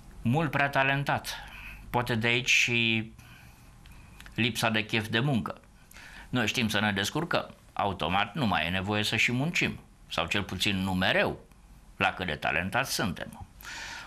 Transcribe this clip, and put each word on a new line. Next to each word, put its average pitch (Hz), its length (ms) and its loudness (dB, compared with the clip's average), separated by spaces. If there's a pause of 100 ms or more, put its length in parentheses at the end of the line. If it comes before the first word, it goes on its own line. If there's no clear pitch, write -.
(220)
mult 139 280 2
prea 139 180 4
talentat. 139 760 2 (460)
Poate 120 240 2
de 113 120 2
aici 123 240 4
și 113 640 4 (1200)
lipsa 117 360 2
de 110 140 2
chef 110 240 -2
de 113 120 2
muncă. 135 400 0 (680)
Noi 123 180 2
știm 117 220 2
să 104 120 2
ne 104 120 2
descurcăm. 104 640 -2 (180)
Automat 95 600 0
nu 147 120 0
mai 80 200 2
e 85 40 -2
nevoie 101 320 0
să 113 140 0
și 120 160 2
muncim. 131 480 0 (280)
Sau 82 180 -2
cel 101 160 0
puțin 98 340 0
nu 95 180 0
mereu, 101 440 2 (580)
la 95 160 2
cât 92 140 -4
de 76 80 -2
talentați 87 600 -2
suntem. - 520 -4 (600)